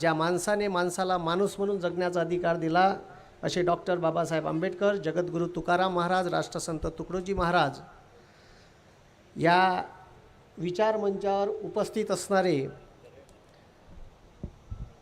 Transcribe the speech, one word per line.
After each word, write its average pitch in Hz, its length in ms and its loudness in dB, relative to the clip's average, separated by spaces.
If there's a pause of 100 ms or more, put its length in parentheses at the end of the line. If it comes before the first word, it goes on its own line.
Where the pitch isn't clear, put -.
ज्या 160 140 4
माणसाने 180 540 0
माणसाला 180 500 0
माणूस 175 400 0
म्हणून 196 200 0
जगण्याचा 175 420 0
अधिकार 170 360 0
दिला, 170 400 4 (460)
असे 165 200 0
डॉक्टर 175 340 2
बाबासाहेब 165 500 0
आंबेडकर, 180 480 0
जगद्गुरू 170 540 -2
तुकाराम 175 440 0
महाराज, 175 360 2
राष्ट्रसंत 160 580 -4
तुकडोजी 180 480 -6
महाराज, 170 440 2 (1600)
या 180 460 4 (760)
विचार 208 400 0
मंचावर 196 520 0
उपस्थित 208 600 -4
असणारे, 180 760 0 (2250)